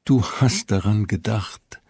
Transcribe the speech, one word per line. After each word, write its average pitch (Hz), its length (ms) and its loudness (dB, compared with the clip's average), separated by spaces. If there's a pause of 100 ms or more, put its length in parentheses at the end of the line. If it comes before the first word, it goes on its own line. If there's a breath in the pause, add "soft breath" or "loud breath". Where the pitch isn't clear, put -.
"Du 131 180 4
hast - 480 0
daran 104 360 0
gedacht", - 840 -6